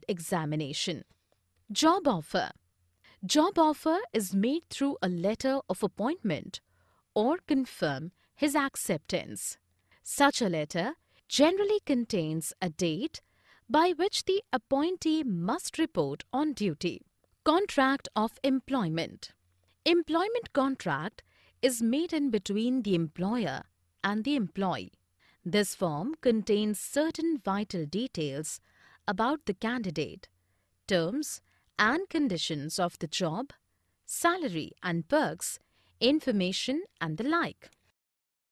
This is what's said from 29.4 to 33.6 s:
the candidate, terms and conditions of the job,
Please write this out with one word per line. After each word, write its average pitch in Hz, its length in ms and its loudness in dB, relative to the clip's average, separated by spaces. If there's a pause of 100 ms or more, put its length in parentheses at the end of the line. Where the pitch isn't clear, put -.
the 202 80 -2
candidate, 190 720 -4 (600)
terms 196 540 -2 (360)
and 277 320 2
conditions 165 680 -2
of 175 220 -2
the 170 80 -6
job, 185 440 -4 (540)